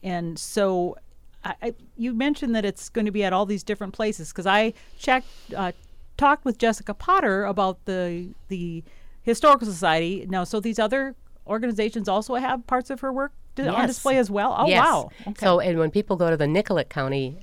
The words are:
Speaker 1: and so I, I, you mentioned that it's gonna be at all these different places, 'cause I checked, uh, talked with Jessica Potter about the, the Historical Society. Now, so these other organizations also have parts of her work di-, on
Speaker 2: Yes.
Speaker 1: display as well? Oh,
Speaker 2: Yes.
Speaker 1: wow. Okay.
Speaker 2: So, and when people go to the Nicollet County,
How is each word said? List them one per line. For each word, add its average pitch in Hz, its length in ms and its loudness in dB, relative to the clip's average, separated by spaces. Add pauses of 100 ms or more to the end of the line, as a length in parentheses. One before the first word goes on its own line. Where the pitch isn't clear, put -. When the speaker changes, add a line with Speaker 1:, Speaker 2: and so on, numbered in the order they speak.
Speaker 1:
and 170 360 -6
so 185 580 0 (460)
I, - 180 -6
I, 233 120 -6 (220)
you 240 180 -4
mentioned 262 420 0
that 214 100 0
it's - 240 -6
gonna 208 220 -2
be 202 120 0
at 185 100 0
all 196 120 2
these 202 180 -4
different 202 300 -6
places, 214 400 -4
'cause 180 140 -6
I 214 260 4 (240)
checked, 254 300 0 (280)
uh, 180 160 -4 (460)
talked 294 260 4
with 240 140 -2
Jessica 226 360 0
Potter 226 520 2
about 190 400 -2
the, 180 440 -4 (180)
the 175 360 -6 (380)
Historical 233 460 6
Society. 170 600 0
Now, 185 160 -2
so 214 160 -4
these 226 200 -2
other 254 360 0 (320)
organizations 220 640 -2
also 214 260 0
have 254 320 -2
parts 254 220 0
of 262 120 -8
her 269 120 -4
work 277 180 -4 (240)
di-, 262 120 -2
on - 60 0
Speaker 2:
Yes. 247 140 2
Speaker 1:
display 269 300 0
as 226 120 2
well? 202 280 0
Oh, 262 100 4
Speaker 2:
Yes. 185 180 6
Speaker 1:
wow. 208 240 2 (180)
Okay. 208 180 -4
Speaker 2:
So, 180 140 6
and 175 200 0
when 160 120 2
people 202 240 0
go 170 140 2
to 160 80 2
the 147 100 2
Nicollet 170 420 2
County, 135 540 -4